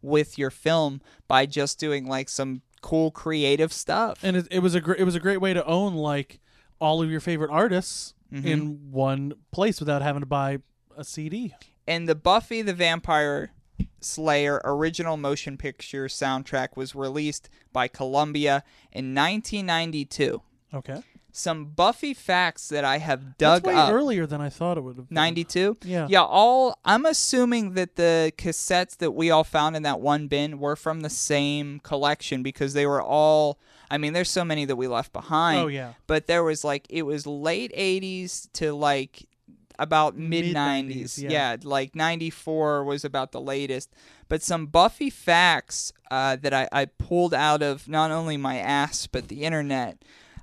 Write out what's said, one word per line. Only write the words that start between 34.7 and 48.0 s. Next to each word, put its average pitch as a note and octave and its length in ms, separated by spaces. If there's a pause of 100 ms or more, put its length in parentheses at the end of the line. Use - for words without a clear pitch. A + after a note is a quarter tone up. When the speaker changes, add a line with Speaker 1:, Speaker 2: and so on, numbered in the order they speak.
Speaker 1:
we B2+ 140
left A#2+ 240
behind. D#3+ 480
Speaker 2:
Oh, D#3+ 80
yeah. C3 240 (160)
Speaker 1:
But D#3 180
there E3+ 160
was, D#3 220
like, C#3+ 240
it E3 140
was D3 220
late D#3 500
eighties F#3+ 800
to, D3+ 180
like, C#3+ 560 (500)
about D#3 380
mid E3 360
nineties. - 20
Speaker 2:
Mid - 0
nineties, C3+ 680
yeah. C#3+ 80
Speaker 1:
Yeah, C3+ 320
like, C#3 320
ninety-four D#3 880
was C#3+ 220
about C#3 260
the B2+ 100
latest. C3+ 540 (340)
But D#3 140
some E3 240
Buffy F#3 440
facts, - 840 (180)
uh, C3+ 260
that C3+ 180
I, C3 180
I C#3 140
pulled F3 480
out D3+ 280
of C#3+ 240
not D#3 240